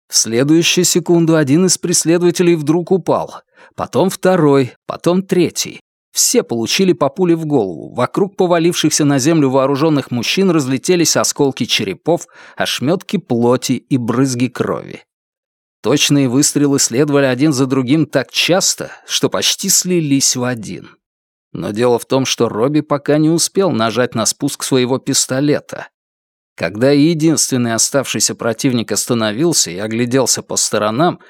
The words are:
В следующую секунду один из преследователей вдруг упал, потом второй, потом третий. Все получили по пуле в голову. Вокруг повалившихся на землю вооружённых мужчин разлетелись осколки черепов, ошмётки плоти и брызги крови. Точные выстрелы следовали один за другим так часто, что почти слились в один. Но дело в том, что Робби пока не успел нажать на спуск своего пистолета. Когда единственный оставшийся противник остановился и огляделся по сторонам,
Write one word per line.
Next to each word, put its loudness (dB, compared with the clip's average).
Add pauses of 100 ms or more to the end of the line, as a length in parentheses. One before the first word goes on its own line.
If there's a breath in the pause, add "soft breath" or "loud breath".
В -6
следующую 2
секунду 2
один 2
из 0
преследователей 0
вдруг -2
упал, -2 (320 soft breath)
потом 0
второй, 2 (140)
потом -2
третий. -2 (360)
Все 2
получили 0
по 0
пуле 2
в -6
голову. -2
Вокруг -2
повалившихся 2
на 4
землю 2
вооружённых 0
мужчин 0
разлетелись 0
осколки 0
черепов, -4 (300 loud breath)
ошмётки -2
плоти 0
и -2
брызги 0
крови. -6 (760)
Точные 2
выстрелы 2
следовали 0
один 0
за 0
другим 0
так -2
часто, -2 (140)
что -2
почти -2
слились 0
в -4
один. -8 (560)
Но -6
дело 2
в -12
том, 0
что 0
Робби 0
пока 0
не 2
успел 0
нажать 0
на -2
спуск -4
своего 0
пистолета. -4 (680)
Когда 0
единственный 2
оставшийся -2
противник -2
остановился -2
и -10
огляделся 0
по -10
сторонам, 0